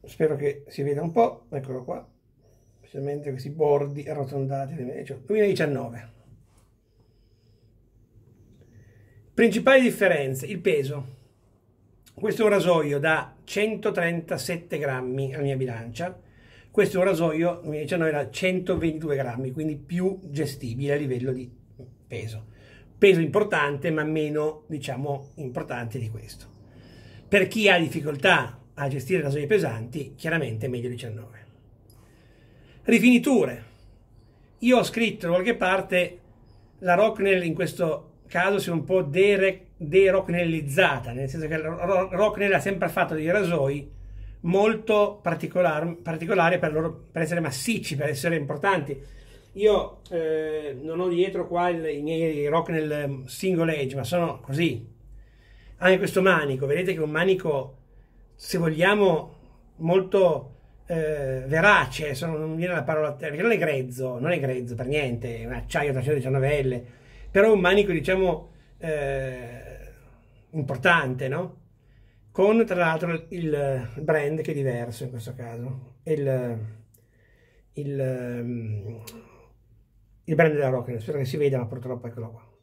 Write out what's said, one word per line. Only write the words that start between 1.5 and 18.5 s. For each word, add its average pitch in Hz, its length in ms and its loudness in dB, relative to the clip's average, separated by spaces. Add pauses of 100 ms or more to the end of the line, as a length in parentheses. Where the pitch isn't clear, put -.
eccolo 131 320 -8
qua, - 260 -10 (680)
specialmente 143 540 -8
questi 131 180 -10
bordi 143 580 0
arrotondati. 139 680 -4
Duemiladiciotto, - 500 -10
duemiladiciannove. 151 840 0 (3250)
Principali 240 480 6
differenze, 147 640 2
il 196 140 -8
peso. 143 600 -2 (920)
Questo 214 280 -2
è 214 40 4
un 202 60 6
rasoio 160 480 4
da 156 440 0
centotrentasette 170 1300 -2
grammi 135 560 -4
alla 151 100 -4
mia 139 120 0
bilancia, 123 640 -6 (500)
questo 190 280 2
è - 20 4
un 185 60 6
rasoio 170 580 2
duemiladiciannove 156 480 -2
da 143 180 -2
centoventidue 165 840 0